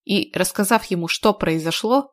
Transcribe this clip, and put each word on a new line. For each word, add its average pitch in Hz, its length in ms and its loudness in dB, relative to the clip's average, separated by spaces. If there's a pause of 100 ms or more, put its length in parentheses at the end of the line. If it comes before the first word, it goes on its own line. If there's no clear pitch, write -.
и, - 340 -2
рассказав 190 480 0
ему, 170 220 -2
что - 260 2
произошло, 170 800 0